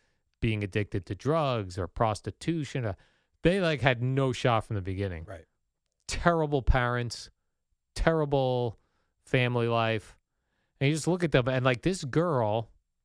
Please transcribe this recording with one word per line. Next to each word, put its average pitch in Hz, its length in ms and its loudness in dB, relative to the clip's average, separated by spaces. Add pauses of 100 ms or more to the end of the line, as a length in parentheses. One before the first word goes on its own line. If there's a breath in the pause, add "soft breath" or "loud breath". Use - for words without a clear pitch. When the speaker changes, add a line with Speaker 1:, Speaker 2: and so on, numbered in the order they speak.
(400)
Speaker 1:
being 110 240 -2
addicted 101 420 -4
to 107 80 -6
drugs 120 640 -2
or 90 80 -4
prostitution, 123 1000 -4
uh, 101 100 -4 (480 soft breath)
they, 185 180 2
like, 160 200 0
had 120 220 2
no 131 300 0
shot 117 320 2
from - 100 -6
the 98 80 -2
beginning. 92 460 -6
Speaker 2:
Right. 85 180 -16 (640)
Speaker 1:
Terrible 156 540 0
parents, 120 680 0 (640)
terrible 135 840 0 (460)
family 123 440 2
life. 113 480 -2 (640)
And 139 100 2
you 156 60 0
just 147 100 -4
look 175 160 0
at 160 80 0
them, 127 180 4
and, 127 160 0
like, 127 180 2
this 185 220 -2
girl, 123 640 0 (340)